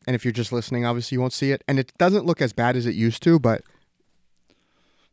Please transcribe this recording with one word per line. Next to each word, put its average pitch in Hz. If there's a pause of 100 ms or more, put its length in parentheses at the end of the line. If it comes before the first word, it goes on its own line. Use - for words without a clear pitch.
and 127
if 117
you're 123
just 113
listening, 120
obviously 120
you 123
won't 127
see 139
it, 135
and 139
it 131
doesn't 185
look 170
as 123
bad 123
as 120
it 117
used 117
to. 165
But 120 (1500)